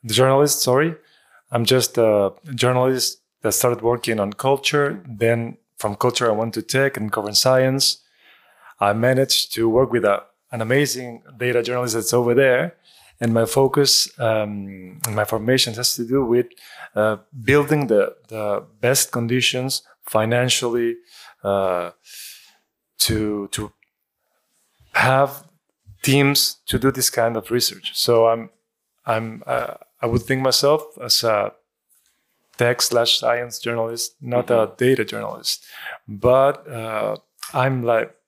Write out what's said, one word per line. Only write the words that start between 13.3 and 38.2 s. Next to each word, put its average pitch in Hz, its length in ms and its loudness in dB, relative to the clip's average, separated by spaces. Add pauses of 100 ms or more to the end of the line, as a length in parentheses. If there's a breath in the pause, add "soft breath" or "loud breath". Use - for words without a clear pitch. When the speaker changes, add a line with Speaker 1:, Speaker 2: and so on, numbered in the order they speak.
Speaker 1:
my 113 120 2
focus, 135 640 2 (100)
um, 101 840 -6
and 107 100 -6
my 107 100 0
formation 117 480 0
has 123 220 -4
to 120 100 -6
do 131 180 0
with, 120 240 2 (480 loud breath)
uh, 107 220 0 (260)
building 143 440 2
the, 104 280 2 (140)
the 104 340 -4 (160)
best 131 320 0
conditions 127 720 -2 (200 soft breath)
financially, 117 960 0 (460 loud breath)
uh, 92 480 -2 (1080 loud breath)
to, 104 520 -2
to 104 200 -8 (1200)
have 135 540 0 (540)
teams 139 640 2
to 120 140 -4
do 135 120 2
this 131 180 -2
kind 117 280 0
of - 140 -8
research. 110 420 -4
So 113 340 4
I'm, 113 220 0 (560)
I'm, 113 400 -6
uh, 123 280 -4 (280)
I 123 40 -4
would 120 180 0
think 131 180 -2
myself 143 420 2 (180)
as 123 220 0
a 104 300 0 (1040)
tech 120 240 0
slash 117 380 0
science 120 400 -2
journalist, 117 600 -6
not 123 280 -2
a 123 40 4
Speaker 2:
Mm-hmm. 110 240 2
Speaker 1:
data 123 280 2
journalist. 110 600 -8 (420 loud breath)
But, 127 640 2
uh, 107 480 -6 (360)
I'm 131 300 0
like 113 320 0 (120)